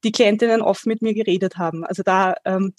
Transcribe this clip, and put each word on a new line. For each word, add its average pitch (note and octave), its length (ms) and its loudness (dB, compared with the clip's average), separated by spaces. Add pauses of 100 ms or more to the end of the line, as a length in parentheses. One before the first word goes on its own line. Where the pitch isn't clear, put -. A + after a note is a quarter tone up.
die A3+ 80 0
Klientinnen A3 500 2
oft - 260 0
mit A3 160 -2
mir A3 120 0
geredet F#3+ 420 -2
haben. E3 280 -6
Also F#3+ 180 -8
da, F#3 320 2 (100)
ähm, F#3+ 340 -2